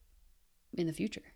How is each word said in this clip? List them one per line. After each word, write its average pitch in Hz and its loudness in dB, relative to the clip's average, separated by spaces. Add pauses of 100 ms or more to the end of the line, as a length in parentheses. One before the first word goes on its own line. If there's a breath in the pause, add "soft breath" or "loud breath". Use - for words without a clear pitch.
(760)
in 175 4
the 160 2
future? - -4